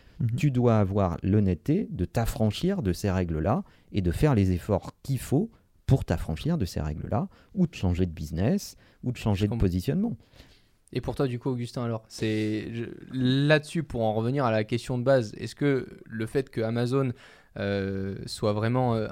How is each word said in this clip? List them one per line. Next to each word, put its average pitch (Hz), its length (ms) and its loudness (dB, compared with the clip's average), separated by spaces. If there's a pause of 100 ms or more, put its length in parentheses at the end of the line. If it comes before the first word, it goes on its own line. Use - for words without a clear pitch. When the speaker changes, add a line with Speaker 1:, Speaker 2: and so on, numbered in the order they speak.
(220)
Speaker 1:
Mhm. 120 160 0
Speaker 2:
tu 147 160 4
dois 120 260 4
avoir 95 460 2
l'honnêteté 104 680 2
de 98 140 -2
t'affranchir 120 800 -2
de 92 100 2
ces 98 180 -2
règles-là 90 540 0 (280)
et 104 80 0
de 87 120 2
faire 147 240 4
les 92 160 4
efforts 90 400 -2 (100)
qu'il 135 160 -4
faut 185 320 0 (360)
pour - 180 4
t'affranchir 92 520 -2
de 113 80 0
ces - 160 -4
règles-là, 107 480 -4 (260)
ou 180 120 4
de - 80 -10
changer 90 320 0
de 82 60 -6
business, 80 640 -2 (260)
ou 127 80 -2
de 113 60 -6
changer 101 240 0
Speaker 3:
Je 107 60 4
Speaker 2:
de 107 40 0
Speaker 3:
comprends. 113 160 2
Speaker 2:
positionnement. 139 500 0 (760)
Speaker 3:
Et 123 80 -4
pour 120 160 -6
toi, 143 100 0
du 120 140 -4
coup, 139 100 -4
Augustin, 120 320 -6
alors, 117 260 -4
c'est, 107 640 -2
je... 117 120 -6 (280)
là-dessus, 143 720 2
pour 117 200 -4
en 110 120 2
revenir 123 300 0
à 113 80 2
la 110 100 2
question 120 360 -2
de 120 40 -4
base, 123 340 2
est-ce - 200 -10
que 143 320 0 (180)
le 110 200 -6
fait 135 220 -2
que - 120 -6
Amazon, 120 500 0 (480)
euh, 98 580 -4 (100)
soit - 260 -2
vraiment, 117 420 0
euh, 110 180 -2